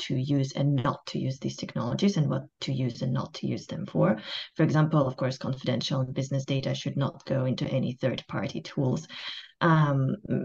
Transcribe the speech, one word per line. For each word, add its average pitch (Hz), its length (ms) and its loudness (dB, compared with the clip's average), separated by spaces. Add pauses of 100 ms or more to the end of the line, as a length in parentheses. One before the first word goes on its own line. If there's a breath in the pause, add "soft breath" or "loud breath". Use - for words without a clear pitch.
to 143 100 -2
use 135 360 2
and 143 240 2
not 135 300 0
to - 120 -6
use 131 220 -2
these 135 160 -4
technologies 165 600 0
and 143 140 4
what 135 140 -2 (160)
to 143 120 -4
use 127 300 -2
and 135 100 0
not 131 220 -4
to - 140 -6
use 120 180 -4
them - 200 -6
for. - 320 2 (360 loud breath)
For - 80 2
example, 151 420 6
of 127 120 -2
course, 131 200 0
confidential 127 640 -2
and 127 140 -2
business 135 300 -2
data 135 320 0
should 131 200 -4
not - 300 -2
go 127 180 0
into 127 220 0
any 127 340 0
third-party 120 600 -4
tools, 143 460 -2 (520 loud breath)
um, 147 560 4 (280)